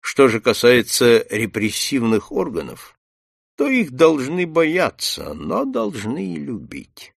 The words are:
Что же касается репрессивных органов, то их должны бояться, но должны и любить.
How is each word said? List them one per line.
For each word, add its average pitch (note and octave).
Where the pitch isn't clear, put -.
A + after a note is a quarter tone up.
Что -
же A2
касается A#2+
репрессивных A2
органов, -
то C#4+
их A#3+
должны D#3+
бояться, D#3+
но D#2
должны A2
и -
любить. D2